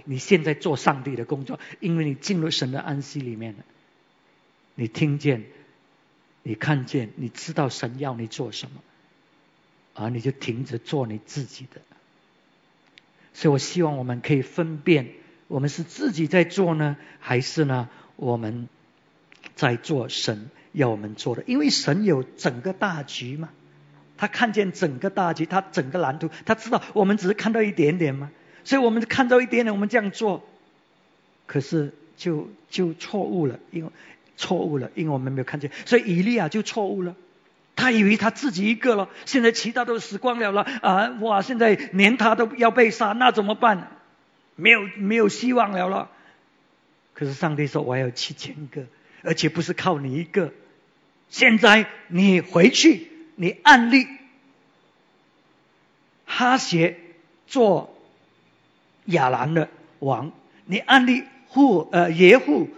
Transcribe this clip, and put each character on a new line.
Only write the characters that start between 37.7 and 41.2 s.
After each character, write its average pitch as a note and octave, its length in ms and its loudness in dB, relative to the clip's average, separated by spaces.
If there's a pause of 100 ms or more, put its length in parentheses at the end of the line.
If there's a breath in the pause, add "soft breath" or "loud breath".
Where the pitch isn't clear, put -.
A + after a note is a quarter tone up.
他 B3+ 160 0
以 A3 120 4
为 G#3 140 4
他 A3 140 0
自 - 180 -4
己 F#3 160 -2
一 A3+ 80 2
个 A3+ 220 2
了， G3 120 -2 (180 loud breath)
现 B3 180 0
在 A#3 80 6
其 A3+ 200 -2
他 B3 140 -2
都 A#3 140 -2
死 - 180 -10
光 A#3+ 220 -2
了 G#3 120 -2
了， G3+ 120 0 (180 loud breath)
啊， G3+ 300 2 (100)